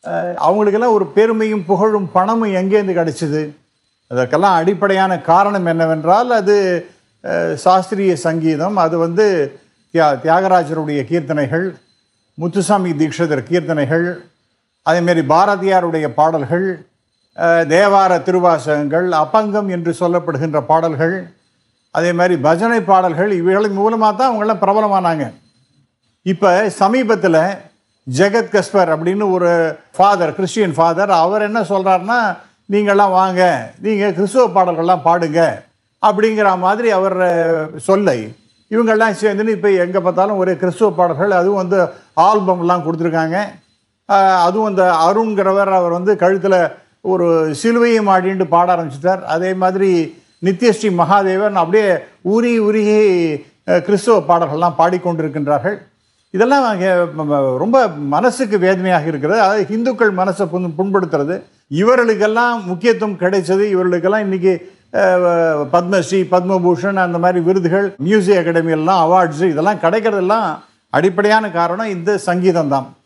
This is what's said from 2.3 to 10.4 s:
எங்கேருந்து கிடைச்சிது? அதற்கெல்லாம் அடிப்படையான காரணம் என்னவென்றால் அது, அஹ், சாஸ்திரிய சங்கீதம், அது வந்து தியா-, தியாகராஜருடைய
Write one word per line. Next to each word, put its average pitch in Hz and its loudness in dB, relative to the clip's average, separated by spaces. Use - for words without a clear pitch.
எங்கேருந்து 190 0
கிடைச்சிது? 156 -2
அதற்கெல்லாம் 151 0
அடிப்படையான 190 0
காரணம் 190 2
என்னவென்றால் 165 0
அது, 196 0
அஹ், 170 -4
சாஸ்திரிய 185 2
சங்கீதம், 160 -2
அது 165 0
வந்து 170 0
தியா-, 151 2
தியாகராஜருடைய 160 0